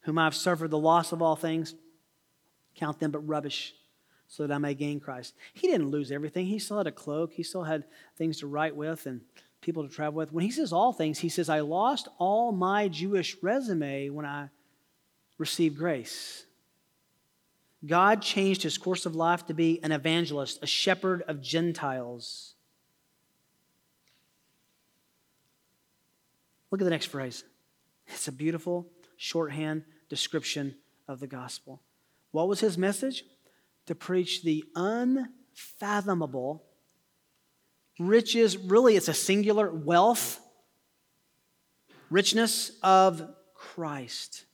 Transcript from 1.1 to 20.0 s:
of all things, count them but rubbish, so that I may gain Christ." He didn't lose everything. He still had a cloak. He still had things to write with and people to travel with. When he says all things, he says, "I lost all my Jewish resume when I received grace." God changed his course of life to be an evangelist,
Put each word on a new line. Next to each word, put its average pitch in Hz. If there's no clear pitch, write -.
of 170
all 160
things, 160
count 151
them 151
but 147
rubbish, 147
so 147
that 143
I 143
may 143
gain 147
Christ." 127
He -
didn't 165
lose 143
everything. 151
He 202
still 208
had 196
a 147
cloak. 160
He 175
still 180
had 156
things 160
to 143
write 147
with 156
and 127
people 160
to 131
travel 151
with. 151
When 165
he 226
says 262
all 185
things, 156
he 170
says, 160
"I 156
lost 190
all 214
my 196
Jewish 180
resume 170
when 151
I 143
received 156
grace." 147
God 190
changed 196
his 156
course 185
of 165
life 170
to 165
be 165
an 156
evangelist, 147